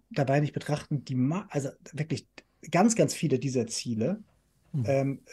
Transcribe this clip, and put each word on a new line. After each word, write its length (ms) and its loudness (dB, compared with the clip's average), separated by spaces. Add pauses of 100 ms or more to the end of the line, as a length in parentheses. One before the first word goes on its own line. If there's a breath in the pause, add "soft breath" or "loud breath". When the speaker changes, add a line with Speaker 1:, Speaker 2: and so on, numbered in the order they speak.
Speaker 1:
dabei 320 2
nicht 140 0
betrachten, 500 -4
die 100 -6
ma-, 360 0
also 180 -4 (240)
wirklich 340 -6 (440)
ganz, 260 6
ganz 160 4
viele 260 0
dieser 280 0
Ziele, 560 -2 (500)
Speaker 2:
Hm. 120 -2
Speaker 1:
ähm, 360 0 (120)